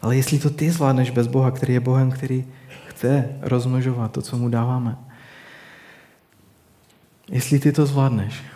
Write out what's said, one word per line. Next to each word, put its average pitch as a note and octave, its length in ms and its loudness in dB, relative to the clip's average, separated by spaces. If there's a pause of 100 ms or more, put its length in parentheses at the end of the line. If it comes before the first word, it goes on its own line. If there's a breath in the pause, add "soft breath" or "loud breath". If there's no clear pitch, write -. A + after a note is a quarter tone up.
ale B2+ 140 0
jestli C3+ 220 2
to C#3+ 120 0
ty D3+ 200 0
zvládneš C3+ 400 2
bez A#2+ 160 2
Boha, C3 240 2
který C3 240 -2
je B2 60 2
Bohem, C3 300 2
který C3 340 -4 (440 loud breath)
chce C3 400 0 (140)
rozmnožovat B2 720 0
to, C3 100 -6
co - 140 -8
mu A#2+ 120 0
dáváme. A#2+ 480 0 (2250 loud breath)
Jestli C3+ 280 0
ty C#3+ 140 4
to D3 140 4
zvládneš, B2+ 560 0 (140)